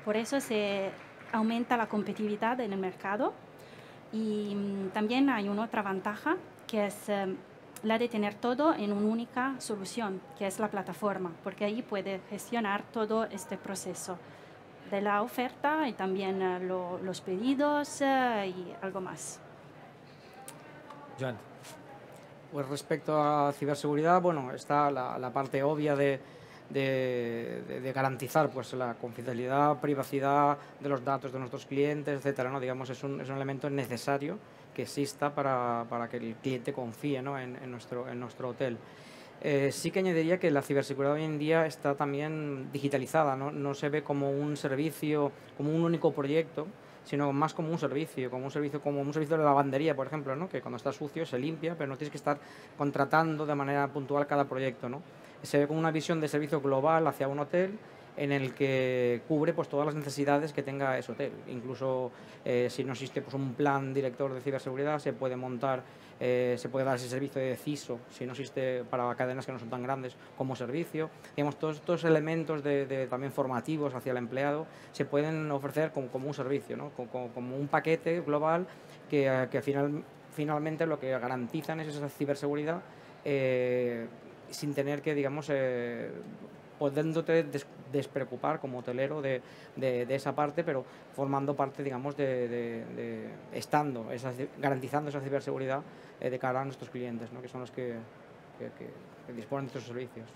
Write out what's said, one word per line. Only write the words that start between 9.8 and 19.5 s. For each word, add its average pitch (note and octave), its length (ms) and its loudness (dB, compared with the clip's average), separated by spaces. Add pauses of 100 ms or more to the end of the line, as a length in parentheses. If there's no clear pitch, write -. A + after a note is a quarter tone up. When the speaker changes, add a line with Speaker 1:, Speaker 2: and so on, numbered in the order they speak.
Speaker 1:
que G#3 80 -2
es G3 140 -2
la G#3+ 80 2
plataforma, F#3+ 640 -2 (100)
porque F#3+ 220 -4
ahí G#3+ 180 0
puede G3 380 -4 (100)
gestionar G#3 640 0
todo A3 320 2
este G3+ 340 -6
proceso F#3 600 -6 (760)
de G3+ 80 2
la G#3 220 4
oferta C4+ 680 2
y A3+ 60 0
también, F#3+ 480 0
eh, F#3 180 2
lo, F#3 380 -2
los F#3+ 240 -4
pedidos, C#4 800 2
eh, B3 520 4
y F3+ 280 -8
algo F#3+ 180 -4
más. - 400 -8 (1800)